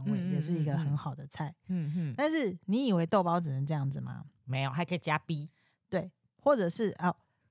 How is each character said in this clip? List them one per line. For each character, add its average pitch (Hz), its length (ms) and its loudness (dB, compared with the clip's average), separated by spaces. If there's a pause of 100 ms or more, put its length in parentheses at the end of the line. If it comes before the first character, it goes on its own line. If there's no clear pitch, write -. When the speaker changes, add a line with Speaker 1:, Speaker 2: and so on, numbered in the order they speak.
Speaker 1:
味， 202 140 0
Speaker 2:
嗯， 180 100 -2
嗯， 185 40 0
Speaker 1:
也 - 60 2
是 160 140 0
一 160 100 2
个 143 140 2
很 147 180 0
好 139 200 -4
的 139 100 -12
菜。 151 300 -8 (140)
Speaker 2:
嗯， 170 200 -2
嗯。 151 60 -2
嗯， 156 160 -2
嗯。 - 40 -6
Speaker 1:
但 294 140 2
是 269 260 0 (100)
你 240 200 2
以 220 80 4
为 170 140 4
豆 202 160 4
包 175 160 2
只 165 100 -2
能 135 160 -2
这 156 80 0
样 139 160 0
子 139 100 -4
吗？ 127 260 -8 (200)
Speaker 2:
没 135 160 -2
有， 135 80 -2
还 156 160 -2
可 175 80 -4
以 160 60 -2
加 151 180 0
B。 151 320 -6 (400)
Speaker 1:
对， 185 220 -2 (280)
或 285 160 6
者 185 140 2
是， 202 300 0
哦， 175 160 2 (340)